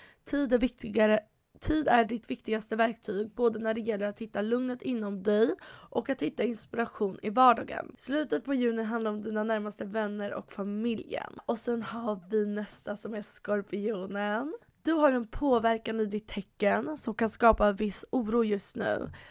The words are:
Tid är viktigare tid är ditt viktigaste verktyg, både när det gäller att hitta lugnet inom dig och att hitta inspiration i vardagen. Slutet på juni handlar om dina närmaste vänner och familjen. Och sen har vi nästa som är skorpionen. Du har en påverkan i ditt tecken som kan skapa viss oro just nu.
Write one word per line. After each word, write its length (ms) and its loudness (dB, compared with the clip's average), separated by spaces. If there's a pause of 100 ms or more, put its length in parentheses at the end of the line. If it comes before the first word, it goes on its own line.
(260)
Tid 280 0
är 40 8
viktigare 640 2 (420)
tid 260 0
är 180 6
ditt 260 -6
viktigaste 440 -4
verktyg, 600 -2
både 240 0
när 140 -2
det 80 -6
gäller 260 -2
att 120 -8
hitta 220 -4
lugnet 400 0
inom 420 -2
dig 320 4 (100)
och 440 -4
att 120 -2
hitta 220 -2
inspiration 800 -4
i 80 -4
vardagen. 680 4
Slutet 480 -2
på 80 -2
juni 300 2
handlar 280 -2
om 100 -6
dina 220 -2
närmaste 420 -4
vänner 480 -4
och 200 -8
familjen. 800 -4 (120)
Och 140 -2
sen 240 -4
har 360 -6 (100)
vi 160 2
nästa 500 -6
som 180 -10
är 80 -6
skorpionen. 1300 -4 (300)
Du 100 2
har 180 6
en 160 0
påverkan 720 2
i 60 2
ditt 220 -4
tecken 720 0
som 160 -4
kan 160 0
skapa 420 6
viss 380 -4
oro 340 2
just 320 -2
nu. 360 -2 (200)